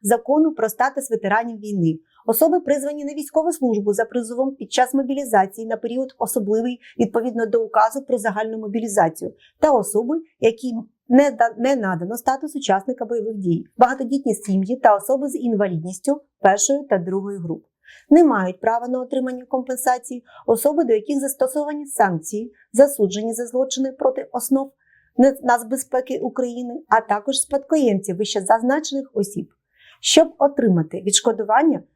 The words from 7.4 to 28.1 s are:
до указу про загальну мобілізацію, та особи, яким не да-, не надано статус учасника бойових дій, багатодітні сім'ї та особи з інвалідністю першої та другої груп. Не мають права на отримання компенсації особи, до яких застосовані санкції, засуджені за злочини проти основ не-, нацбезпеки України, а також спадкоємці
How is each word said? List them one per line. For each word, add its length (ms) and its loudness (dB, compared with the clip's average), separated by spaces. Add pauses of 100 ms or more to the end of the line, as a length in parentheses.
до 180 0
указу 380 2
про 160 -2
загальну 400 -4
мобілізацію, 760 0 (260)
та 100 4
особи, 460 2 (240)
яким 440 0 (240)
не 220 6
да-, 280 0
не 180 2
надано 400 -4
статус 400 -4
учасника 480 -2
бойових 320 -4
дій, 280 0 (140)
багатодітні 560 2
сім'ї 420 -2
та 200 6
особи 320 -2
з 100 -8
інвалідністю 840 -2 (200)
першої 500 2
та 80 2
другої 400 -6
груп. 260 -8 (460)
Не 140 8
мають 360 0
права 280 -2
на 120 -4
отримання 480 -6
компенсації 760 -4 (220)
особи, 380 2
до 80 0
яких 280 0
застосовані 680 -4
санкції, 640 -2 (200)
засуджені 600 2
за 120 -8
злочини 460 -4
проти 400 -2
основ 400 -2 (440)
не-, 260 6
нацбезпеки 760 -2
України, 560 -6 (140)
а 120 4
також 360 -4
спадкоємці 760 0